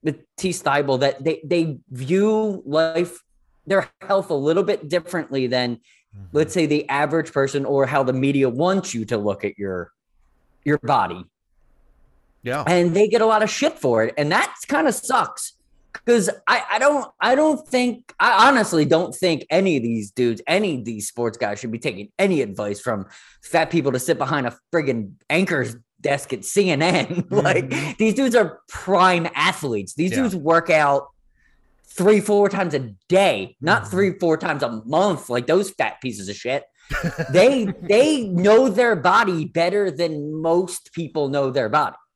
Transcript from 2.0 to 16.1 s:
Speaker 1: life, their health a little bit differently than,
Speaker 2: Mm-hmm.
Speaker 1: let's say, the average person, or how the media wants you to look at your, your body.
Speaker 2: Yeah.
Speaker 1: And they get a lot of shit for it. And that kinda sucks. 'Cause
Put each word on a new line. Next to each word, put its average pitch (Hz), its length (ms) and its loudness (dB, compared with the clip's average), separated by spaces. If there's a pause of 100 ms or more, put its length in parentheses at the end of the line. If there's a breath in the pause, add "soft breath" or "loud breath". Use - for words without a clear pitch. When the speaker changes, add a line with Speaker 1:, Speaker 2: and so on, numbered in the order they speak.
Speaker 1:
life, 165 560 -2 (440)
their 190 240 0 (120)
health 196 280 -2
a 170 40 0
little 151 280 2
bit 180 260 -2
differently 147 580 -2
than, 120 340 -2 (360 soft breath)
Speaker 2:
Mm-hmm. 98 160 -20
Speaker 1:
let's 156 220 0
say, 175 100 2
the 147 240 0
average 147 420 -2
person, 139 360 -2
or 139 180 2
how 135 180 0
the 127 120 0
media 135 340 2
wants 175 460 -2
you 113 120 -4
to 113 120 -2
look 101 260 -4
at - 140 -6
your, 92 340 -8 (720)
your 147 140 0
body. 98 440 -2 (1200)
Speaker 2:
Yeah. 135 240 -6
Speaker 1:
And 175 280 2
they 208 140 4
get 220 120 2
a 220 60 4
lot 214 160 4
of 214 80 -2
shit 302 280 -2
for 117 260 2
it. 117 120 -4
And 147 160 0
that 240 220 0 (140)
kinda 285 240 2
sucks. - 600 -4 (540)
'Cause 226 240 4 (160)